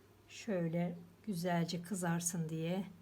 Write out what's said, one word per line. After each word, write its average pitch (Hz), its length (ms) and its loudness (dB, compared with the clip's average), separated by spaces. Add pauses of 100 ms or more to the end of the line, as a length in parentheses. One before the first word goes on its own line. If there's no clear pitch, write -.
(280)
şöyle 175 680 0 (320)
güzelce 170 560 2
kızarsın 170 680 0
diye 165 360 0 (180)